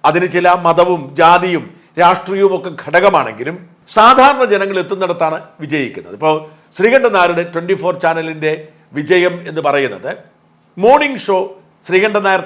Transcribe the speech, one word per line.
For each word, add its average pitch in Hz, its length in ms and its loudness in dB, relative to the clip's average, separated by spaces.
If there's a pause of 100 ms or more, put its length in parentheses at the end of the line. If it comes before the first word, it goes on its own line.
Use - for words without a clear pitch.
അതിന് 175 320 0
ചില 175 120 2 (200)
മതവും 175 340 2 (200)
ജാതിയും 175 440 4 (360)
രാഷ്ട്രീയവും 185 560 2
ഒക്കെ 175 140 -12 (120)
ഘടകമാണെങ്കിലും 151 720 0 (400)
സാധാരണ 254 560 4
ജനങ്ങൾ 196 300 -2
എത്തുന്നിടത്താണ് 170 560 -4 (240)
വിജയിക്കുന്നത്. 110 580 -8
ഇപ്പോൾ 156 160 0 (420)
ശ്രീകണ്ഠൻ 233 380 2
നായരുടെ 175 280 2 (100)
ട്വന്റി 175 280 -4
ഫോർ 175 120 -2 (100)
ചാനലിൻ്റെ 160 480 -4 (460)
വിജയം 175 360 0 (160)
എന്ന് 160 180 -8
പറയുന്നത് 131 420 -2 (760)
മോർണിംഗ് 277 420 2
ഷോ 196 120 0 (500)
ശ്രീകണ്ഠൻ 202 380 0
നായർ 190 200 0